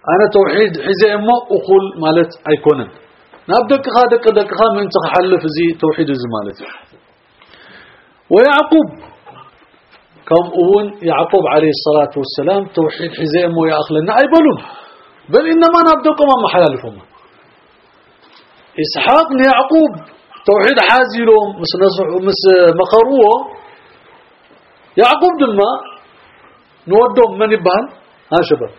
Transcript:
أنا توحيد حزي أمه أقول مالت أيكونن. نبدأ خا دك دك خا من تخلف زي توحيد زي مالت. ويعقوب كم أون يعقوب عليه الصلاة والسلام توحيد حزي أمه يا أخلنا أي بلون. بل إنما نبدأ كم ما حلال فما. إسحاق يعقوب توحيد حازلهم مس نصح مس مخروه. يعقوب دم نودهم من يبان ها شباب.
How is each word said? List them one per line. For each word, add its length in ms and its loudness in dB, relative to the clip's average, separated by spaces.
أنا 140 4
توحيد 360 2
حزي 280 0
أمه 220 0
أقول 280 2
مالت 280 0
أيكونن. 400 -2
نبدأ 420 0
خا 80 4
دك 140 0
دك 200 -2
خا 80 2
من 80 -4
تخلف 460 0
زي 100 -2
توحيد 240 -2
زي 160 -10
مالت. 220 -12
ويعقوب 560 2
كم 160 2
أون 220 2
يعقوب 340 0
عليه 240 2
الصلاة 420 0
والسلام 420 -4
توحيد 400 -4
حزي 280 -2
أمه 240 -2
يا 120 0
أخلنا 380 -4
أي 140 4
بلون. 240 2
بل 200 2
إنما 260 2
نبدأ 300 0
كم 100 2
ما 120 -2
حلال 280 2
فما. 220 -16
إسحاق 460 0
يعقوب 440 2
توحيد 280 2
حازلهم 600 2
مس 120 -8
نصح 240 0
مس 140 -4
مخروه. 540 2
يعقوب 400 2
دم 200 0
نودهم 500 2
من 120 0
يبان 320 -2
ها 60 2
شباب. 280 -4